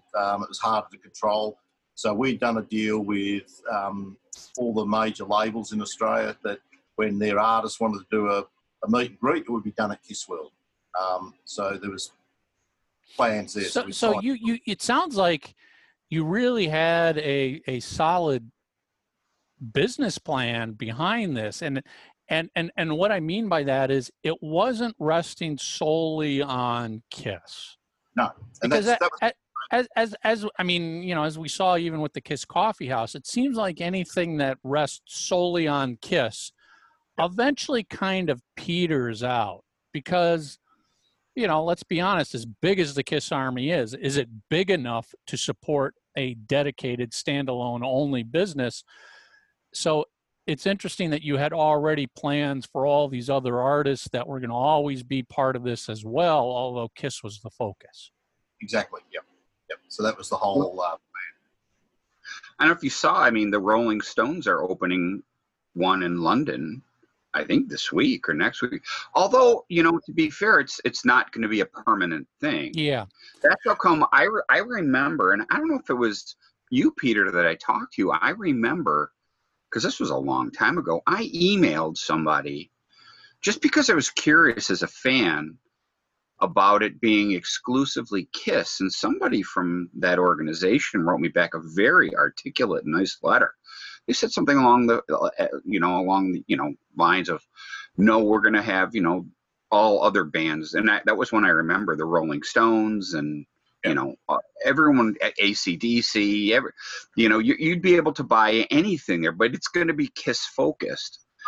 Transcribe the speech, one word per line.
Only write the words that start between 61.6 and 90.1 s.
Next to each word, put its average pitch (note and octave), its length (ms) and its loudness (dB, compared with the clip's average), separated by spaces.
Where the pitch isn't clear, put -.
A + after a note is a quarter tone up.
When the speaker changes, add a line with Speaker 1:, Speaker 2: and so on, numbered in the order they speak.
Speaker 3:
I C#3+ 40 6
don't D#3 60 8
know E3+ 80 4
if - 60 -12
you C3+ 80 0
saw, E3 280 2
I B2 120 6
mean, G#2+ 180 2
the G#2 100 2
Rolling G#2+ 400 2
Stones C3 480 -2
are F2+ 140 2
opening F#2 640 -2
one F#2 300 0
in F2 180 -2
London, A2 640 -2
I D2+ 100 -2
think - 240 2
this - 240 -8
week B2 380 0
or E2 60 0
next F#2 260 -2
week. B2 220 -6
Although, A#3+ 520 6
you E3+ 140 2
know, E3 240 4
to D3 80 -14
be D#3+ 160 2
fair, G3 300 4
it's, - 260 -4
it's - 180 -2
not B2 280 4
gonna A2+ 180 -4
be G#2+ 120 2
a F#2 40 2
permanent F2+ 640 -2
thing. C3+ 360 -4
Speaker 2:
Yeah. D3 300 -2
Speaker 3:
That's F3+ 240 4
how A3 80 2
come D#3+ 400 2
I C#3+ 120 6
re-, G#3 240 -2
I C#3 100 6
remember, D3 720 0
and G#2 160 0
I F3 80 0
don't D#4 100 -2
know D4 120 0
if - 100 -20
it C3+ 60 0
was A#2 400 -2
you, C#3 220 4
Peter, G#2 400 2
that F2 160 2
I E2 80 0
talked - 400 -4
to. F#2 160 0
I E2 180 0
remember, C3 840 -2
'cause A2 100 -2
this - 160 -4
was - 120 -2
a C#2 40 -2
long C2+ 360 -2
time B2+ 260 0
ago, E2 300 -2
I A3 280 -2
emailed D#3 640 2
somebody D2+ 720 -2
just A3 200 -2
because C#4+ 280 2
I G#3 60 6
was D3 160 0
curious D3+ 580 4
as F2 140 0
a E2 40 -4
fan E2+ 680 0
about G2+ 420 4
it - 180 -4
being G#2 300 4
exclusively A2+ 1000 -2
Kiss, - 460 -2
and F#2+ 120 0
somebody D4+ 500 -2
from F2+ 540 -2
that F2+ 240 2